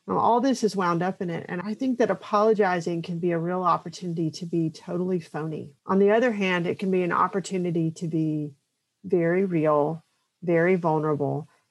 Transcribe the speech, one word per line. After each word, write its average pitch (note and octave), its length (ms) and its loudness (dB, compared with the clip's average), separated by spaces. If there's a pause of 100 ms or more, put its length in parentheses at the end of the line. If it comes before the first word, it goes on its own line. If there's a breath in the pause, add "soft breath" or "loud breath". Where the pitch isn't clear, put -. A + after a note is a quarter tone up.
you G3 60 -4
know, F#3 60 0
all A#3 220 4
this B3+ 220 0
is F#3+ 140 0
wound F3 260 0
up F#3+ 200 -4
in F3 80 -6
it. E3 180 -8
And F3+ 140 -6
I G#3+ 120 -6
think C4 240 -2
that G#3+ 120 2
apologizing F#3 920 2
can E3+ 160 -6
be F3 140 0
a E3 60 0
real F3+ 240 -2
opportunity E3 680 -2
to F3 140 -12
be E3 240 0
totally F3+ 500 -4
phony. D#3 520 -10 (140)
On F#3+ 120 2
the G3+ 120 6
other A#3 220 4
hand, F#3 340 0
it D3 120 -2
can F#3+ 120 -2
be F#3 120 2
an F3 100 0
opportunity F3 800 0
to F3 140 -8
be D#3 460 -2 (520)
very F3+ 400 2
real, D#3 600 2 (380)
very F3 340 4
vulnerable. D3+ 720 0 (220 soft breath)